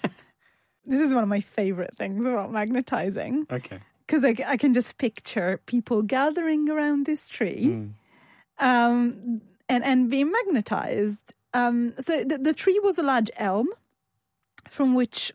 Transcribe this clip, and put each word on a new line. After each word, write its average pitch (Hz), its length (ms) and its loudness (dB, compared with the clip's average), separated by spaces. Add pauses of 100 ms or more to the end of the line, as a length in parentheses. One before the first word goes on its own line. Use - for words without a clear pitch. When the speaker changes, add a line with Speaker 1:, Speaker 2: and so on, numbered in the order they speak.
(840)
Speaker 1:
This 262 160 0
is 285 140 2
one 247 80 2
of 202 80 0
my 202 120 0
favorite 190 540 -4
things 202 300 -4
about 226 260 -2
magnetizing. 214 1000 -2
Speaker 2:
Okay. 127 260 -8 (300)
Speaker 1:
'Cause 294 180 2
I, 233 80 6 (140)
I 262 100 0
can 269 160 4
just - 240 0
picture 196 680 -4
people 220 340 0
gathering 302 720 0
around 294 340 0
this 302 240 -4
tree, - 360 -2 (120)
Speaker 2:
Mm. 107 140 -8 (680)
Speaker 1:
um, 240 840 2 (280)
and, 247 140 2
and 254 260 2
being 277 220 2
magnetized. 220 1040 -2 (180)
Um, 240 400 2 (100)
so 311 200 0
the, 277 160 -2
the 294 160 2
tree 392 280 2
was 381 140 2
a 339 60 -2
large 254 340 2
elm 208 300 0 (1000)
from 262 280 2
which - 400 -2